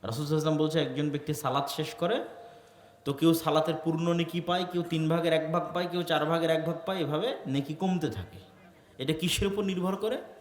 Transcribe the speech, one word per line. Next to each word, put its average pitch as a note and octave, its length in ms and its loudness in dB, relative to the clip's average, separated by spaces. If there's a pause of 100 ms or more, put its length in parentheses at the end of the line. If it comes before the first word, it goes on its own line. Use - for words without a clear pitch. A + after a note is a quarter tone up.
রাসূল C#3 240 -4
সাল্লাল্লাহু - 0 -
আলাইহি D3 80 0
ওয়াসাল্লাম D#3 240 2
বলছে, D#3 240 2
একজন C#3+ 280 -2
ব্যক্তি C#3+ 240 -4
সালাত C#3 360 0
শেষ - 240 -4
করে, A3+ 300 0 (800)
তো C#3 80 0
কেউ D#3+ 200 6
সালাতের D#3 400 2 (100)
পূর্ণ E3 300 2
নেকি E3+ 280 0
পায়, F3+ 300 0
কেউ F3 100 0
তিন D#3+ 280 0
ভাগের E3 240 4
এক D#3+ 180 2
ভাগ E3+ 220 -2
পায়, F3 140 -2
কেউ F3 160 -2
চার D#3 220 2
ভাগের E3 240 2
এক D#3+ 160 2
ভাগ E3 200 -2
পায়, F#3+ 120 -2
এভাবে D#3+ 400 0 (100)
নেকি C#3 260 -2
কমতে F3 360 0
থাকে। G2+ 300 -8 (580)
এটা C#3 160 0
কিসের F3 340 0
উপর G3 160 0
নির্ভর F#3 320 0
করে? A3 260 -2 (200)